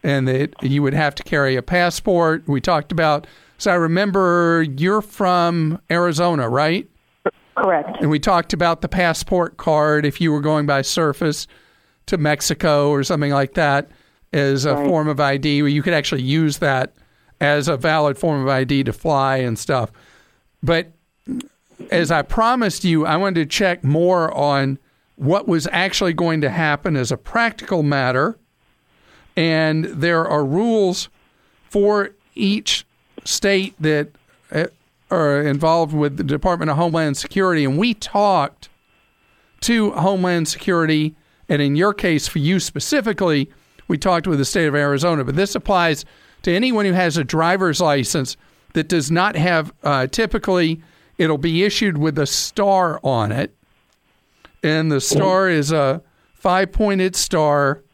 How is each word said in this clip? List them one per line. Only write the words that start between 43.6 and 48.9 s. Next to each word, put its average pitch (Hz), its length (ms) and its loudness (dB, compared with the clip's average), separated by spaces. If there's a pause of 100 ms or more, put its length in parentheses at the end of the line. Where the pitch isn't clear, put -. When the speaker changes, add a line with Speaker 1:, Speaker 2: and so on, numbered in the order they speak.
Speaker 1:
we 165 100 -2
talked 170 280 0
with 165 120 0
the 139 60 2
state 165 220 0
of 143 80 0
Arizona. 143 500 0
But 135 120 -4
this 196 180 -2
applies 175 500 0 (380)
to 175 100 0
anyone 214 340 0
who 190 60 2
has 175 240 0
a 160 80 0
driver's 170 560 0
license 143 560 0 (380)
that 160 140 -2
does 156 220 0